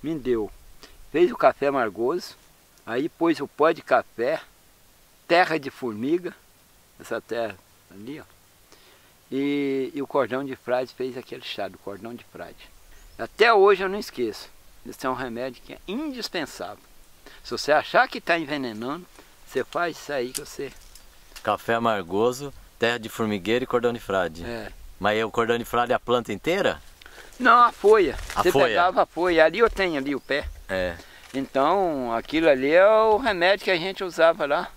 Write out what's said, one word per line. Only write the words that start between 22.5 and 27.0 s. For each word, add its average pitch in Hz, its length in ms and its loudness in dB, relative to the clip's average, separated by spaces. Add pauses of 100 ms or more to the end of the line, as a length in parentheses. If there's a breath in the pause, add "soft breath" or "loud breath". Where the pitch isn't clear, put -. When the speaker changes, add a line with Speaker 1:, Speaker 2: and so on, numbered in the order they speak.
Speaker 2:
terra 117 180 2
de 110 100 -10
formigueiro 107 560 -2
e - 20 -6
cordão 120 260 0
de 117 80 -8
frade. 87 440 -2
Speaker 1:
É. 113 280 -12 (260)
Speaker 2:
Mas 104 200 0
é 113 60 0
o 107 60 -6
cordão 117 260 0
de 117 80 -4
frade 120 280 0
é - 20 4
a 110 60 0
planta 120 320 0
inteira? 160 500 -2 (560 loud breath)